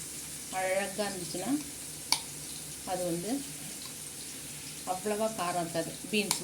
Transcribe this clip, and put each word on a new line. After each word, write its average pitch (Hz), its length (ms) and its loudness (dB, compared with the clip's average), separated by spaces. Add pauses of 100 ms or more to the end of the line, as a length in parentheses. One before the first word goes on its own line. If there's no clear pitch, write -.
(580)
அழகா 190 500 4
இருந்துச்சுன்னா 180 420 0 (1400)
அது 180 180 4
வந்து 175 200 2 (1600)
அவ்வளவா 208 360 2 (120)
காரம் 175 240 2
இருக்காது, 165 260 0 (200)
பீன்ஸ் 202 340 6